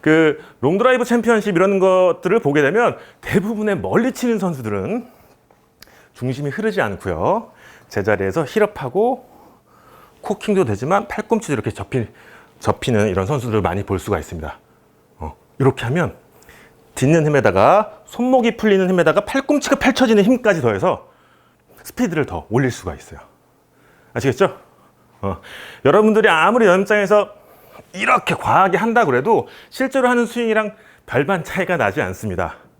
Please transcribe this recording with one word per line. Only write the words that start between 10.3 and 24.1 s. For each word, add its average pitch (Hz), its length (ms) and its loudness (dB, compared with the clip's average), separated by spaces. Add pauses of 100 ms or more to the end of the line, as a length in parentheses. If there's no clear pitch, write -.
되지만 123 420 -2
팔꿈치도 - 460 -4
이렇게 113 180 -4
접히-, 110 380 -6 (500)
접히는 107 500 0
이런 95 160 0
선수들을 113 360 -2
많이 90 220 -4
볼 98 160 -4
수가 95 200 -4
있습니다. 80 380 -12 (600)
어, 76 160 -12 (240)
이렇게 131 260 0
하면 139 300 -2 (800)
딛는 151 300 2
힘에다가 139 800 4
손목이 240 520 0
풀리는 190 320 2
힘에다가 175 360 2
팔꿈치가 277 520 -2
펼쳐지는 226 460 2
힘까지 208 380 2
더해서 123 480 -2 (720)
스피드를 170 420 -4
더 82 240 -10
올릴 123 220 0
수가 78 240 -10
있어요. - 240 -20 (920)